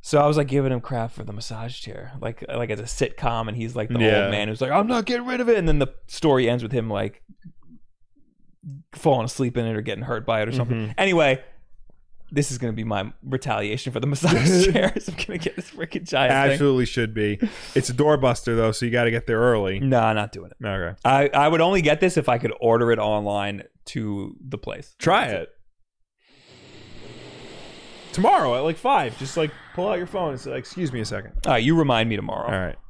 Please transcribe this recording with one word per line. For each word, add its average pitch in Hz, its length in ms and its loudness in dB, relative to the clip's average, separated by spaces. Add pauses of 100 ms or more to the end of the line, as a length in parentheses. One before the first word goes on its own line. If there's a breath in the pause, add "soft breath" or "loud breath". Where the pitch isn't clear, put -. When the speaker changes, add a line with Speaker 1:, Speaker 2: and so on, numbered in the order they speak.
Speaker 1:
So 147 180 2
I 147 60 6
was, 151 100 4
like, 147 120 2
giving 135 240 2
him 123 100 -2
crap 117 300 -4
for - 120 -12
the 107 80 -10
massage 113 480 -10
chair, - 400 -14
like, 113 280 -8
like, 120 220 -4
as 104 100 -4
a - 20 -10
sitcom, 113 640 -4
and 107 80 -6
he's, 117 180 -6
like, 110 140 -4
the 120 100 -2
Speaker 2:
Yeah. 104 260 6
Speaker 1:
old 98 80 0
man 104 160 0
who's 110 120 -6
like, 131 120 0
"I'm 202 160 2
not 240 180 0
getting 240 200 -2
rid 247 140 -2
of 240 80 2
it." 226 80 6
And 175 100 2
then 156 120 6
the 135 100 2 (200)
story 131 420 4
ends 123 120 0
with 113 100 -6
him, 113 180 -2
like, 101 320 -4 (1700)
falling 127 320 2
asleep 123 320 -4
in 117 80 0
it 113 120 -4
or 107 40 -2
getting 110 240 -6
hurt 123 220 -6
by 110 160 0
it 110 60 -2
or 117 40 -6
something. 120 240 -2
Speaker 2:
Mm-hmm. 107 220 -6
Speaker 1:
Anyway, 165 440 2 (920)
this 147 180 0
is 123 80 -8
gonna 120 140 -4
be 113 100 -6
my 104 300 -4 (100)
retaliation 120 680 -4
for 127 80 -4
the 127 80 -2
massage 165 580 4
Speaker 2:
<laughs> 190 60 4
Speaker 1:
chairs. - 340 0
I'm 170 80 -8
gonna - 240 -8
get - 160 -6
this - 160 -12
freaking 165 320 -8
giant 135 300 2
thing. 139 200 4
Speaker 2:
Absolutely 139 340 4
should 110 280 -2
be. 104 240 0 (380 loud breath)
It's 127 120 0
a 123 60 -4
doorbuster, 127 640 2
though, 110 160 4
so 123 120 -4
you 117 60 -2
gotta 117 220 2
get 117 160 -2
there 110 100 2
early. 107 400 2
Speaker 1:
Nah, 120 360 4
not 104 180 -2
doing 87 180 -16
it. - 160 -12
Speaker 2:
Okay. 95 380 -4
Speaker 1:
I, 139 240 6
I 143 180 4
would 160 140 4
only 185 220 4
get 151 180 2
this 185 160 2
if 143 120 2
I 120 100 2
could 113 220 -2
order 117 300 4
it 110 80 4
online 101 640 -2 (240)
to 101 540 -8
the 135 180 -10
place. - 400 -12
Speaker 2:
Try 175 300 2
Speaker 1:
That's 95 160 -4
Speaker 2:
it. - 60 -14 (2500 soft breath)
Tomorrow 180 440 4
at, 131 40 0
like, 160 180 -2
five, 185 400 0
just, 135 180 -8
like, 156 140 0 (240)
pull 185 140 -2
out 190 100 -2
your 175 80 -6
phone 170 240 -4
and 131 100 -8
say, 131 100 -12
like, 131 100 -6
"Excuse 160 300 -6
me 123 100 -6
a 107 40 -4
second." 101 280 -8 (120)
Speaker 1:
All - 80 2
right, 117 100 4
you 160 160 6
remind 120 300 4
me 110 80 0
tomorrow. 101 340 -4
Speaker 2:
All 98 160 0
right. - 100 -8 (140)